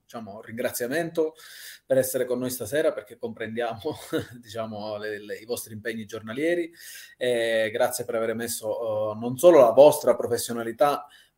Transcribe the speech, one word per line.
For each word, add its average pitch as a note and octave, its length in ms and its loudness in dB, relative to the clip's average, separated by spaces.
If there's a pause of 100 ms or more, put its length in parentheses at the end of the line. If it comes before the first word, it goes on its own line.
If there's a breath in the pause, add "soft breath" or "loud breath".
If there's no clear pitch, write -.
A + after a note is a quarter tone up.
diciamo, A2 360 -16
ringraziamento C#3+ 920 -4 (500 loud breath)
per C3 140 0
essere B2+ 260 0
con B2 160 -2
noi B2+ 100 -4
stasera, C#3+ 420 -2
perché - 240 -12
comprendiamo, A2+ 640 -8 (300)
<laughs> B2 300 -8
diciamo, A2 560 -10
le, G#2+ 280 -8
le, G2+ 120 -10
i G2 80 -16
vostri A2+ 280 -8
impegni A2 320 -8
giornalieri. C#3+ 680 -4 (440 loud breath)
Eh, A2+ 560 0
grazie A#2+ 320 -2
per A#2 120 -4
aver A2+ 180 -2
messo, A2 760 -4
eh, G#2+ 60 -10
non B2 200 -6
solo E3 220 10
la A#2 100 10
vostra B2 460 8
professionalità, A#2 920 -2 (320 loud breath)